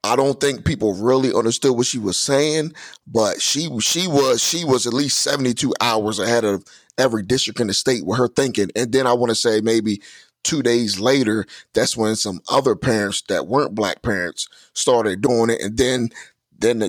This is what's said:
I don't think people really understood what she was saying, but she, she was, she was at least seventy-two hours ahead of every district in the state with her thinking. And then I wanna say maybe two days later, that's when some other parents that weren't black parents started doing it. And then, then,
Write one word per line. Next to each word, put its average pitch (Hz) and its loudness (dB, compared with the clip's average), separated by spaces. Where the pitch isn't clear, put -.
I 117 0
don't 135 0
think 143 -2
people 110 0
really 127 2
understood 117 2
what 120 0
she - -4
was 101 -2
saying, 151 0
but 110 0
she, 160 -2
she 180 -2
was, 135 2
she 170 -2
was 127 2
at 120 -4
least 143 0
seventy-two 131 -2
hours 110 0
ahead 113 0
of 98 0
every 117 0
district 110 -2
in 117 0
the 98 -2
state 120 0
with 104 -2
her 123 2
thinking. 117 -2
And 117 -2
then 131 2
I 123 4
wanna 120 2
say 110 2
maybe 110 0
two 147 -2
days 120 0
later, 113 2
that's 120 0
when 110 0
some 92 -6
other 135 2
parents 104 -2
that 85 -2
weren't 120 -2
black 101 -2
parents 92 -6
started 110 2
doing 117 2
it. 113 0
And 107 -6
then, 123 0
then, 117 2